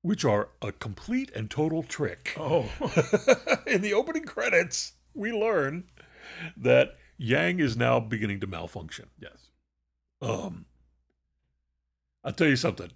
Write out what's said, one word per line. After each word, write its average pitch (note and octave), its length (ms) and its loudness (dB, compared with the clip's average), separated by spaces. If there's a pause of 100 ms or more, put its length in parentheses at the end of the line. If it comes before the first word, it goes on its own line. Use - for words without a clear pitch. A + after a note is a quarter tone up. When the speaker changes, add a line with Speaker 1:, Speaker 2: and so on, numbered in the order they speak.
Speaker 1:
which F3 240 0
are G#2 240 4 (120)
a G#2 100 -6
complete A#3 600 -6
and G#2+ 160 -6
total D#3+ 320 -2
trick. - 560 -6
Speaker 2:
Oh. D3+ 320 0 (500)
Speaker 1:
<laughs> - 480 2
In G3 140 2
the G3+ 120 -2
opening D#4+ 320 0
credits, - 680 0 (200)
we G#3 180 -6
learn F3+ 540 0 (720)
that B2+ 400 4 (200)
Yang E3 440 0
is A#2+ 160 2
now A#2+ 240 4
beginning G#2+ 400 -4
to G2 60 -4
malfunction. E2 600 -10 (100)
Speaker 2:
Yes. - 340 -20 (720)
Speaker 1:
Um, F#2 440 -6 (1600)
I'll - 120 -6
tell D#3+ 140 4
you C3+ 100 6
something. F2+ 380 -2